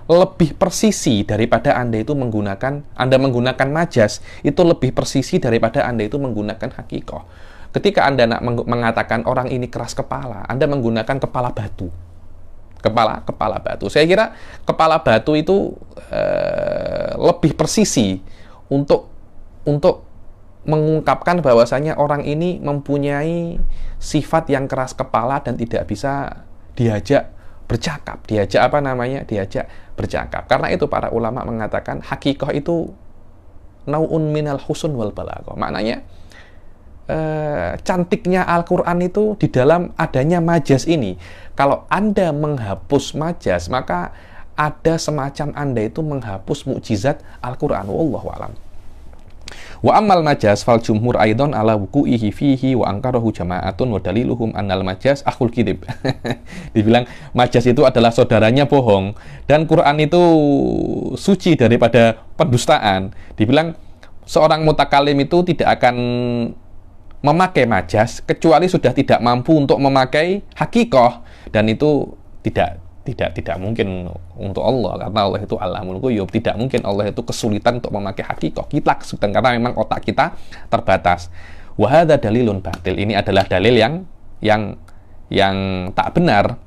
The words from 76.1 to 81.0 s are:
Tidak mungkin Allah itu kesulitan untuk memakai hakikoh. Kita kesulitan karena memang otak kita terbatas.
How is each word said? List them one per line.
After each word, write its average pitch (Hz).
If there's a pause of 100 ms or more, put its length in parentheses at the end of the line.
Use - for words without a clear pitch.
Tidak 101
mungkin 123
Allah 101
itu 120
kesulitan 120
untuk -
memakai 98
hakikoh. -
Kita 143
kesulitan -
karena 113
memang 117
otak -
kita 135 (320)
terbatas. 90 (480)